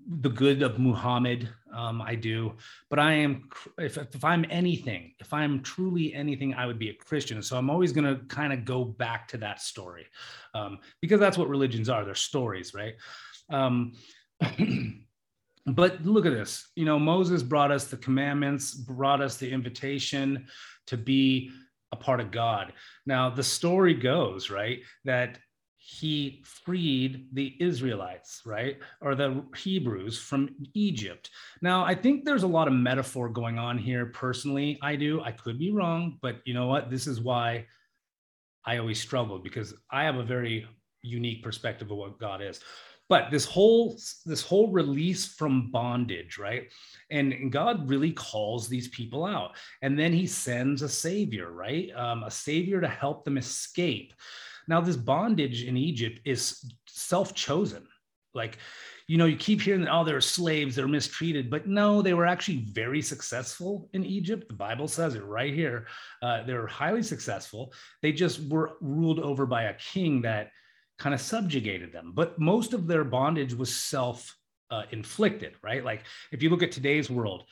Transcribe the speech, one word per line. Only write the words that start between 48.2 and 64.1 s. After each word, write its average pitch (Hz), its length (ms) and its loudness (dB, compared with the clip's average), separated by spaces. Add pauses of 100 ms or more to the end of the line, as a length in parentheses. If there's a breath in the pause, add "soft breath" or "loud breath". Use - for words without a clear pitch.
these 123 200 -4
people 120 360 -8
out. 180 320 -4 (280 loud breath)
And 139 160 0
then 165 120 4
he 175 140 4
sends 127 560 -2
a 147 80 -2
savior, 160 640 -2
right? 110 440 -6
Um, 120 280 -2
a 107 80 -8
savior 175 500 0
to 165 60 2
help 143 360 -4
them 139 140 0
escape. - 760 -2 (540 loud breath)
Now, 165 140 4
this 170 160 2
bondage 135 680 2
in 127 140 -2
Egypt 123 480 -2
is 127 460 -4 (160)
self-chosen. - 1000 -2 (460)
Like, 113 240 -6 (500 loud breath)
you 160 100 4
know, 165 80 8
you 160 120 6
keep 208 240 2
hearing 190 200 4
that, 151 120 2
"Oh, 170 100 6
they're 151 160 2
slaves, 151 560 2
they're 131 120 0
mistreated." 147 640 0
But 151 180 -2
no, 208 340 6
they 190 120 4
were 170 120 6
actually 175 320 0
very 113 440 -2
successful 156 920 -6
in 190 100 -2
Egypt. 190 440 -4